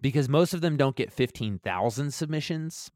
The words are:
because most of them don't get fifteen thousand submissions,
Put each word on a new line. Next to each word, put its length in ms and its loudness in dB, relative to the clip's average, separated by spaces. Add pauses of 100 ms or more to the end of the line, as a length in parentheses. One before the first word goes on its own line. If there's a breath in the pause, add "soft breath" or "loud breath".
because 260 2
most 260 4
of 60 -4
them 160 0
don't 220 2
get 140 -2
fifteen 460 -2
thousand 560 -2
submissions, 840 -6